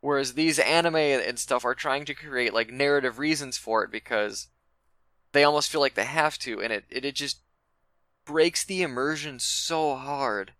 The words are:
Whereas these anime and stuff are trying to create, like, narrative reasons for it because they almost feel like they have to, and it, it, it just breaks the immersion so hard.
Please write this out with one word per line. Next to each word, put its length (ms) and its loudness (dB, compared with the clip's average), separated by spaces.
Whereas 340 0
these 240 2
anime 380 4
and 420 2
stuff 260 0
are 100 0
trying 300 -4
to 100 -8
create, 380 -2
like, 200 0
narrative 460 2
reasons 380 -2
for 280 0
it 60 -12
because 580 -4
they 120 6
almost 260 4
feel 100 0
like 140 2
they 100 0
have 360 0
to, 200 -8
and 120 -2
it, 180 -4
it, 140 -8
it 100 -6
just 240 -6
breaks 400 2
the 180 -4
immersion 560 -4
so 560 0
hard. 640 -4